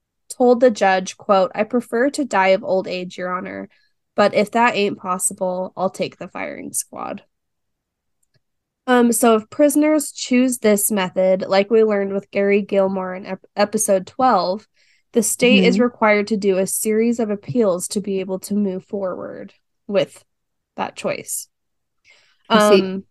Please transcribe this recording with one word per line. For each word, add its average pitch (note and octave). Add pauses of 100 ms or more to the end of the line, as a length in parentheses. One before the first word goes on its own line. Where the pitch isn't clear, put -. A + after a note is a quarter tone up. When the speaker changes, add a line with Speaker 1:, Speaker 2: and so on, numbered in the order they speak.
(300)
Speaker 1:
told B3
the B3+
judge, F#3+
quote, F#3+
"I G#3+
prefer A#3+
to C#4+
die F#3+
of F#3+
old F#3
age, F3+
Your F3+
Honor, F#3+ (480)
but G3+
if G3
that A#3
ain't G3+
possible, F#3
I'll F#3
take -
the F3
firing E2+
squad." - (1600)
Um, B3
so A3+
if G#3+
prisoners D4
choose B3+
this G#3
method, F#3+
like G3
we A3
learned G3+
with G3
Gary G3+
Gilmore F#3+
in F#3+
ep-, F#3+ (100)
episode G#3
twelve, G#3 (460)
the A#3
state A3+
is F#3
Speaker 2:
Mm-hmm. A3
Speaker 1:
required G#3+
to A3
do G3
a F#3+
series A3
of A3
appeals G3+
to G#3
be F#3+
able F#3
to G3+
move F#3+
forward - (340)
with F#3+ (520)
that -
choice. - (1040)
Speaker 2:
I G#3
see. F#3+
Speaker 1:
Um, F#3+